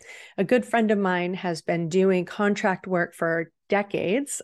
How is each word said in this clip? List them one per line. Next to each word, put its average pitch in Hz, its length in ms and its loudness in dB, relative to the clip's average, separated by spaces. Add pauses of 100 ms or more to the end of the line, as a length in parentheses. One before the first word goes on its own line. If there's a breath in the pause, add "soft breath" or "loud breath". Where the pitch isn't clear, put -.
(360 loud breath)
A 196 80 0
good 247 200 2
friend 226 260 2
of 214 80 2
mine 180 360 0
has 170 280 -4
been 170 260 -2
doing 185 360 4
contract 202 640 -2
work 175 260 -2
for 165 380 -2 (160)
decades, 202 760 -2